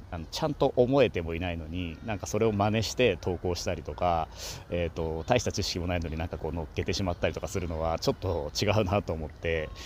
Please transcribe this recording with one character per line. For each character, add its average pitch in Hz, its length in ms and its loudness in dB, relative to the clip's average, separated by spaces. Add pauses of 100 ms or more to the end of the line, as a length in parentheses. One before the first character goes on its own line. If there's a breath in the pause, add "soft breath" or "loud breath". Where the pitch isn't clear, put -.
(120)
あ 87 60 -6
の、 80 120 -8
ち - 120 -6
ゃ 160 60 2
ん 147 60 -2
と 139 220 4
思 127 260 8
え 107 60 8
て 87 140 -2
も 82 120 -2
い 82 60 -2
な 90 100 -2
い 85 60 -2
の 80 100 -8
に、 82 380 -6
な 110 120 -4
ん - 20 -4
か - 80 -10
そ - 120 0
れ 107 60 4
を 113 80 6
真 104 240 4
似 113 60 2
し - 120 -4
て 113 220 6
投 87 220 -2
稿 90 160 0
し - 100 -6
た 95 100 -2
り 78 80 -6
と 76 120 -8
か、 82 340 2 (400 loud breath)
え 87 180 0
ー - 40 0
と、 80 360 -4
大 123 140 4
し - 40 -4
た 95 80 -2
知 104 100 -2
識 - 160 -2
も 85 80 -4
な 90 100 0
い 87 40 0
の 82 100 -4
に 78 80 -6
な 82 80 -4
ん - 20 -4
か - 80 -8
こ 80 140 -4
う - 20 -4
乗 82 120 -4
っ - 100 -10
け 90 100 0
て 98 80 -2
し 95 100 -2
ま 90 100 0
っ - 40 -4
た 92 120 0
り 82 40 -2
と - 80 -6
か 90 80 -6
す - 100 -4
る 85 100 -2
の 80 120 -2
は 82 180 0
ち - 120 0
ょ - 20 4
っ - 40 -2
と 85 340 -2 (100)
違 104 60 2
う 104 180 6
な 98 180 2
と - 100 -4
思 78 160 -4
っ - 20 -12
て、 80 400 -2 (160 loud breath)